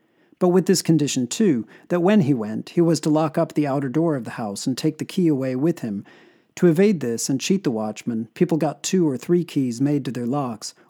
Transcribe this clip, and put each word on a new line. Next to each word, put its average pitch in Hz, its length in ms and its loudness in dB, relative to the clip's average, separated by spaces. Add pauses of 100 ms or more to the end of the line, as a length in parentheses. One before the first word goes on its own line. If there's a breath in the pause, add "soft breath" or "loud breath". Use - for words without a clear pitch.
(380 soft breath)
But 180 120 2
with 180 160 4
this 185 160 2
condition, 143 460 0
too, 143 380 0 (220 loud breath)
that 175 140 0
when 202 200 6
he 143 120 2
went, 110 360 -6
he 170 120 0
was 165 200 4
to 160 80 -2
lock 151 280 0
up 160 160 0
the 147 140 0
outer 139 220 -2
door 156 260 0
of 117 100 -6
the 113 60 -10
house 104 360 -8
and 127 100 -2
take 156 200 -2
the - 80 -6
key 180 220 0
away 131 280 0
with 160 240 0
him. 107 240 -6 (520 soft breath)
To 180 120 4
evade 180 320 4
this 117 300 -4
and 135 100 0
cheat 190 240 0
the 143 80 0
watchman, 110 640 -6
people 175 240 2
got 147 260 -4
two 180 240 0
or 131 100 -2
three 175 280 0
keys 123 360 -4
made 143 240 0
to 127 60 -6
their 120 140 -6
locks, 123 480 -6 (160 soft breath)